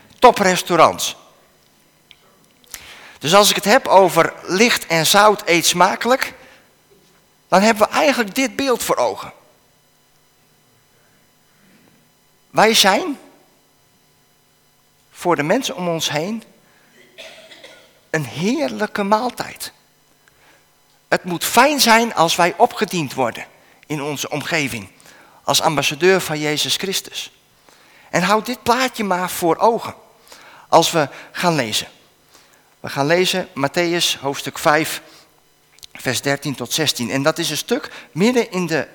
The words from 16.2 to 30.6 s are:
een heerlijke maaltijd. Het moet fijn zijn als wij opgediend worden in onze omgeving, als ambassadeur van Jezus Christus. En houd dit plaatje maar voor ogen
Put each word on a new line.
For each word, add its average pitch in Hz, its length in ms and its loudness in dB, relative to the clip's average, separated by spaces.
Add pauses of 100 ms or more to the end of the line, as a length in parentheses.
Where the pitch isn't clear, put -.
een 156 140 -4
heerlijke 214 760 -4
maaltijd. 214 720 -4 (1400)
Het - 160 -2
moet 175 200 -6
fijn 277 360 4
zijn 226 340 4
als 160 220 2
wij 175 200 2
opgediend 185 580 0
worden 123 320 -4 (400)
in 147 160 -8
onze 143 280 -8
omgeving, 135 580 -6 (540)
als - 180 0
ambassadeur 160 600 2
van 156 180 -6
Jezus 147 380 -4
Christus. - 560 -8 (760)
En 170 120 0
houd 208 240 0
dit 247 160 -10
plaatje 240 420 -2
maar 180 260 -2
voor 165 260 -2
ogen 214 380 0 (760)